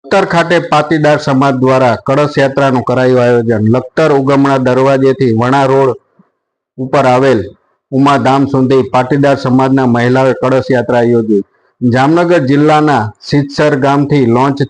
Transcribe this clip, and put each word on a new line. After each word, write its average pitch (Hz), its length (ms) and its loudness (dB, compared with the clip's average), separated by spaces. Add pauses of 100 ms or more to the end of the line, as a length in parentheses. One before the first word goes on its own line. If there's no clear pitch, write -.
(140)
લખતર 190 160 0
ખાતે 170 400 0
પાટીદાર 151 480 0
સમાજ 139 440 0
દ્વારા 131 340 2 (100)
કળશ 143 320 -2
યાત્રાનું 135 500 0
કરાયું 127 340 0
આયોજન. 117 420 0 (100)
લખતર 151 360 -2 (100)
ઉગમણા 139 460 0
દરવાજેથી 131 760 0
વણા 135 260 0
રોડ 135 240 2 (880)
ઉપર 131 280 -2
આવેલ 131 340 2 (520)
ઉમાધામ 135 500 0 (100)
સુધી 131 400 0
પાટીદાર 139 520 0
સમાજના 131 500 0
મહિલાઓએ 123 480 0
કળશ 131 280 -2
યાત્રા 120 420 0
યોજી. 107 300 0 (380)
જામનગર 156 600 0 (100)
જિલ્લાના 151 520 2 (260)
સિદ્ધસર 147 460 -2 (100)
ગામથી 143 400 0 (120)
લોન્ચ 135 220 0 (120)